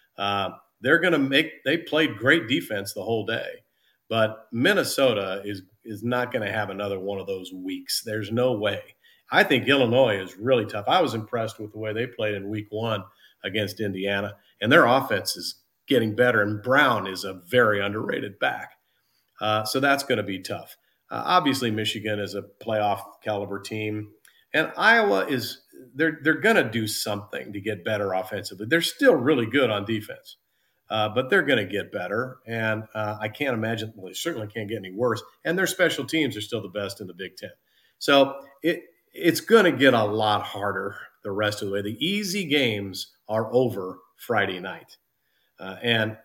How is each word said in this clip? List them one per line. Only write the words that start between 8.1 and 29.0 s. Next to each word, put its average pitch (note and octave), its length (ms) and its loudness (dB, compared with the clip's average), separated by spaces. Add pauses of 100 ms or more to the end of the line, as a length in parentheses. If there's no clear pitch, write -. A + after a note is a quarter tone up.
no B2 220 2
way. G#2 300 -2 (500)
I F3+ 120 6
think B2 220 2
Illinois B2 540 4
is F#2 160 -12
really A#2 300 2
tough. G#2 200 -8
I D#3+ 140 4
was C3 140 0
impressed A2 440 -4
with G#2+ 140 -12
the G#2+ 60 -14
way G#2+ 160 -6
they A#2 120 -2
played G#2+ 280 -4
in G2 160 -8
week G#2+ 180 -6
one G#2+ 340 -4 (400)
against G2 380 -4
Indiana, G2+ 560 -2 (240)
and A2 100 2
their D#3 140 8
offense A#2+ 540 2
is - 240 -12 (240)
getting A2+ 280 2
better, A#2 280 4
and G#2 200 -2
Brown B2 440 4
is F#2+ 180 -8
a F#2 220 -10
very A2 340 4
underrated G2+ 580 -4
back. - 360 -4 (640)
Uh, G#2+ 240 0
so C3 160 -2
that's C#3 240 2
gonna G#2+ 180 0
be F#2+ 180 -6
tough. F2+ 360 -10 (340)
Uh, A#2+ 140 -6
obviously, C#3+ 460 2
Michigan G#2+ 480 -2
is G2 160 -6
a G2 80 -6
playoff G#2 800 -4
caliber G2+ 360 -4
team, G#2+ 540 -8 (400)
and D#3+ 240 0
Iowa G3+ 520 4
is, B2 340 -4 (320)
they're, D#3 280 0
they're D#3 120 4
gonna E3+ 360 4
do A2+ 160 -2
something G#2 680 -6
to G2+ 60 -6
get F2 260 -6
better G2+ 260 0
offensively. F#2+ 560 -6
They're E3 140 2
still B3+ 320 4